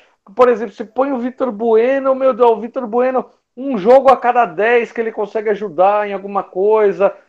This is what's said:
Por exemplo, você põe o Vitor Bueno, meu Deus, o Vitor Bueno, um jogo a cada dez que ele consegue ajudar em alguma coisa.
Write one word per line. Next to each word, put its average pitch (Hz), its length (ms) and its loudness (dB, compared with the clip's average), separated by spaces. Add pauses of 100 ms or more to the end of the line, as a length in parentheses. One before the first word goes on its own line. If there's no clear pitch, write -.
(360)
Por 247 120 4
exemplo, 220 260 -2
você 226 100 -12
põe 269 280 -4
o 254 60 -4
Vitor 254 320 -6
Bueno, 233 640 0
meu 262 200 0
Deus, 233 160 4
o 220 100 -2
Vitor 240 260 -10
Bueno, 247 380 -2 (320)
um 254 220 -6
jogo 247 320 6
a 247 60 6
cada 240 280 0
dez 214 480 0
que 233 80 -6
ele 220 100 -4
consegue 214 400 -6
ajudar 202 580 0
em 202 40 -8
alguma 196 300 -6
coisa. 202 720 0 (140)